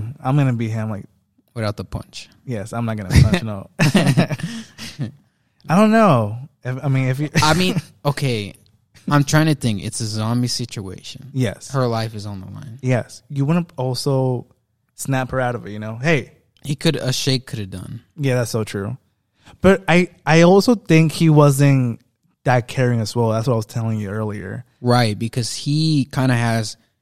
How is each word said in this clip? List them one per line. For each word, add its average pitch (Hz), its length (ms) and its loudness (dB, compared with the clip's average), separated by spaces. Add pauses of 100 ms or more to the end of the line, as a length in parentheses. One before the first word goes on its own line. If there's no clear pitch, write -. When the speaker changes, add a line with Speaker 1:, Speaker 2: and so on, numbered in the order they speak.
(120)
Speaker 1:
him. 147 80 -16
I'm 131 160 0
gonna 139 160 4
be 117 160 -2
him." 110 220 -4
Like, 98 160 -10 (480)
Speaker 2:
Without 107 240 -4
the 92 60 -8
punch. - 440 -14 (160)
Speaker 1:
yes, 113 300 -8
I'm 117 100 -4
not 110 140 -4
gonna 92 120 -8 (120)
punch, - 200 0
no. 104 320 -8
<laughs> - 60 -4
Speaker 2:
<laughs> 165 1300 -2 (600)
Speaker 1:
I 156 80 2
don't 214 160 6
know. 131 440 4 (280)
If, 127 200 -6
I - 40 -2
mean, 131 200 2
if 131 120 0
you 147 160 -4
Speaker 2:
I 156 180 4
mean, 185 220 0 (140)
<laughs> - 140 -14
okay, 123 500 -2 (560)
I'm 143 140 4
trying 156 220 2
to 156 80 4
think. 110 300 -2
It's - 160 -8
a 113 60 -4
zombie 110 420 -2
situation. 120 840 -10
Speaker 1:
Yes. 127 400 -4
Speaker 2:
Her 131 140 0
life 113 280 -4
is 104 120 -10
on 98 140 -10
the 95 100 -14
line. 104 320 -14
Speaker 1:
Yes. 127 460 -2
You 139 160 -2
wanna 170 220 0 (100)
also 131 680 -2 (480)
snap 131 360 -4
her 131 100 -4
out 123 140 -2
of 107 120 -10
it, 98 40 -12
you 104 80 -10
know? 110 180 -10
Hey. 139 360 -2 (320)
Speaker 2:
He 143 120 -6
could, 160 200 0
a 127 160 -2
shake 131 340 -2
could 117 120 -10
have 98 120 -8
done. 95 320 -14 (140)
Speaker 1:
Yeah, 135 200 0
that's 120 140 -2
so 113 140 -2
true. 104 320 -6 (640)
But 190 280 4
I, 175 220 4 (140)
I 160 180 6
also 196 340 6
think 160 360 4
he 165 160 2
wasn't 139 720 4 (440)
that 123 240 2
caring 123 320 0
as 107 160 -4
well. 117 140 2
That's 110 180 -2
what 123 60 2
I - 20 0
was 107 100 -4
telling 113 320 -4
you 101 120 -8
earlier. 104 540 -8 (160)
Speaker 2:
Right, 120 380 2
because 113 360 -4
he 151 520 0
kinda 127 280 0
has 117 420 -2 (260)